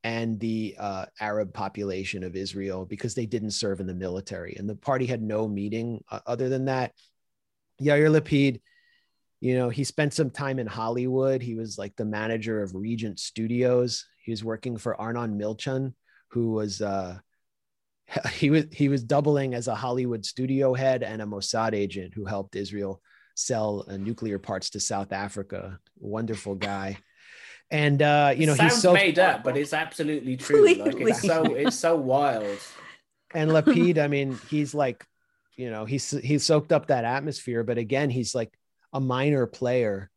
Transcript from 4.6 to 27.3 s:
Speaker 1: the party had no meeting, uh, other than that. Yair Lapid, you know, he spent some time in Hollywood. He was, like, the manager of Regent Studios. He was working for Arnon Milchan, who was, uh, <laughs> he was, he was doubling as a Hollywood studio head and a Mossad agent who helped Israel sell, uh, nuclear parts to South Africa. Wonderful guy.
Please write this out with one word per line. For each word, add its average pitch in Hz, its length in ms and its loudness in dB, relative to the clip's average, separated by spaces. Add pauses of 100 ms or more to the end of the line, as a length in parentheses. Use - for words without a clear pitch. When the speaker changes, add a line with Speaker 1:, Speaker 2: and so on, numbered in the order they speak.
Speaker 1:
the 107 80 -6
party 131 300 -2
had 120 160 -4
no 107 260 -2
meeting, 104 640 -4
uh, 107 160 -8
other 123 220 -2
than 131 180 -2
that. 131 260 0 (880)
Yair 147 300 6
Lapid, 139 500 4 (800)
you 127 160 2
know, 123 120 2
he 123 160 -2
spent 147 300 0
some 139 160 0
time 135 280 -4
in 117 80 -4
Hollywood. 123 760 0
He 120 120 -6
was, 110 240 -8
like, 101 180 -10
the 113 80 -4
manager 107 580 -2
of 92 120 -6
Regent 107 440 -6
Studios. 120 880 0 (180)
He 117 80 -6
was 107 100 -6
working 113 360 -6
for 110 220 -6
Arnon 113 380 -4
Milchan, 127 560 -4 (360)
who 117 220 0
was, 107 280 -4
uh, 95 380 -4 (880)
<laughs> - 240 -4
he 143 180 2
was, 156 220 4
he 143 160 2
was 139 140 2
doubling 139 520 2
as 120 140 -4
a 117 60 0
Hollywood 123 500 -2
studio 131 500 0
head 131 280 2
and 110 200 -6
a 107 40 -6
Mossad 110 480 -2
agent 95 400 -4
who 107 120 -8
helped 101 300 -6
Israel 98 440 -6 (340)
sell, 107 540 -2
uh, 98 80 -8
nuclear 104 420 -4
parts 95 320 -6
to 101 100 -10
South 98 320 -4
Africa. 98 680 -8 (200)
Wonderful 104 560 -6
guy. 98 440 -6 (720)